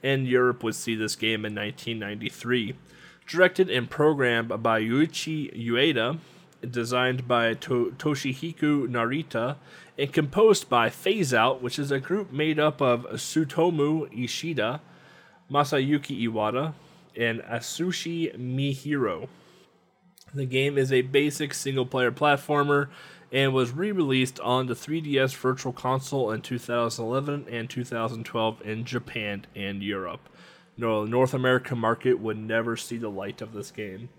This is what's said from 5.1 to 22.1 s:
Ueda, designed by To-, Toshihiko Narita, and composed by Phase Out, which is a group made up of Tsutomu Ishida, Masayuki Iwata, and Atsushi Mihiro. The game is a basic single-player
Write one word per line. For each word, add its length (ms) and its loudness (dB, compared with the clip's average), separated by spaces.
Ueda, 600 2
designed 560 0
by 280 4
To-, 420 0
Toshihiko 920 -2
Narita, 680 -2
and 140 -2
composed 560 4
by 220 4
Phase 420 0
Out, 300 4
which 160 -4
is 120 -4
a 80 2
group 320 -4
made 300 0
up 220 2
of 300 2
Tsutomu 1000 0
Ishida, 680 -4
Masayuki 760 2
Iwata, 460 0
and 240 0
Atsushi 1000 -4
Mihiro. 880 -2
The 100 -4
game 320 0
is 160 2
a 80 6
basic 540 0
single-player 560 0